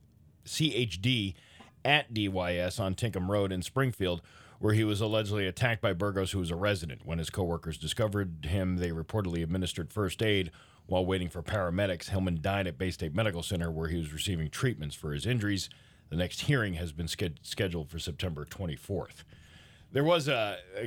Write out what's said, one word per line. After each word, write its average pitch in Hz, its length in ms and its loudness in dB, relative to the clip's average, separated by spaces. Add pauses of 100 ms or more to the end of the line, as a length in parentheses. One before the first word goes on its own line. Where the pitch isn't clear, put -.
(460)
C 151 280 2
H 98 280 0
D 107 340 2 (480)
at 139 300 4
D 104 160 2
Y 90 260 0
S 90 240 0
on 95 160 0
Tinkham 95 320 -2
Road 101 240 2
in 92 100 0
Springfield, 98 600 0 (380)
where 107 140 4
he 110 120 6
was 104 160 2
allegedly 107 460 2
attacked 113 340 2
by 104 100 2
Burgos, 95 400 0
who 98 80 -2
was 85 120 -2
a 82 40 -2
resident. 87 480 -2
When 82 140 -2
his 80 120 -4
coworkers 85 480 -2
discovered 92 720 -2
him, 92 300 2
they 87 140 0
reportedly 85 520 -2
administered 87 480 -2
first 104 320 -2
aid 98 260 4 (380)
while 92 160 4
waiting 90 260 2
for 87 120 -6
paramedics. 92 680 0
Hillman 92 340 2
died 98 240 2
at 80 100 -4
Bay 92 140 0
State 78 240 -4
Medical 98 260 0
Center, 85 300 -2
where 80 180 -2
he 87 80 0
was 78 160 -4
receiving 80 380 -2
treatments 76 440 -2
for 76 180 -6
his 71 120 -4
injuries. 104 420 0 (440)
The 78 40 -4
next 87 260 0
hearing 113 340 2
has 80 160 -4
been 80 160 -4
sched-, 82 340 -4
scheduled 85 480 -4
for 80 80 -10
September 78 480 -6
twenty-fourth. 82 800 -6 (680)
There 139 120 4
was 165 240 6
a, 104 320 2 (280)